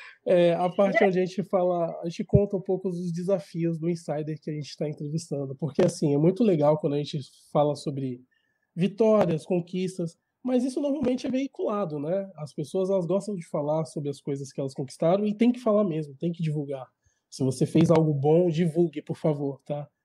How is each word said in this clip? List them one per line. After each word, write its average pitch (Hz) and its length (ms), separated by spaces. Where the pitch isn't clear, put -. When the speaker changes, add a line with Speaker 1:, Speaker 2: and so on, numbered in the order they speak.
Speaker 1:
É, 175 260
a 175 160
parte 190 340
Speaker 2:
É. 208 40
Speaker 1:
onde 185 120
a 185 60
gente 175 180
fala, 175 600
a 170 60
gente 170 160
conta 202 300
um 185 60
pouco 185 300
dos 175 200
desafios 170 680
do 160 100
insider 156 500
que - 120
a - 20
gente 151 240
tá 156 100
entrevistando. 147 680
Porque, 160 260
assim, 175 320
é 143 40
muito 185 260
legal 151 340
quando 147 140
a 143 60
gente 147 200
fala 147 240
sobre 135 460
vitórias, 202 680
conquistas, 175 720
mas 254 180
isso 277 160
normalmente 277 480
é 262 40
veiculado, 226 680
né? 190 380
As 151 160
pessoas, 185 380
elas 190 160
gostam 196 280
de 170 140
falar 156 380
sobre 143 240
as 139 100
coisas 139 320
que - 80
elas 135 140
conquistaram 170 500
e 208 100
tem 233 160
que 247 80
falar 208 260
mesmo, 151 300
tem 170 180
que 165 100
divulgar. 139 440
Se - 120
você 131 220
fez 165 260
algo 160 220
bom, 160 380
divulgue, 165 500
por - 160
favor, 143 480
tá? 147 240